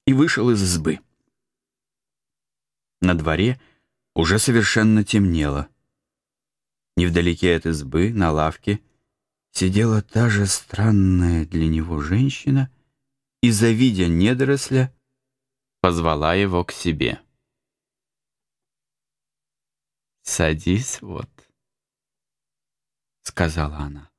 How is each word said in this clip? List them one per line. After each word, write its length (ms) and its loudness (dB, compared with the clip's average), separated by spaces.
и 60 4
вышел 380 2
из 120 2
избы. 380 -2
На 140 2
дворе 460 -2
уже 240 0
совершенно 640 2
темнело. 640 0
Невдалеке 600 2
от 100 -4
избы, 460 -2
на 180 0
лавке, 500 -2
сидела 520 0
та 280 0
же 160 2
странная 1000 2
для 220 -2
него 340 -2
женщина 720 -2
и, 80 4
завидя 560 2
недоросля, 880 0
позвала 540 0
его 300 0
к 80 -14
себе. 480 -4
«Садись 800 -2
вот», — 260 -12
сказала 560 -4
она. 400 -12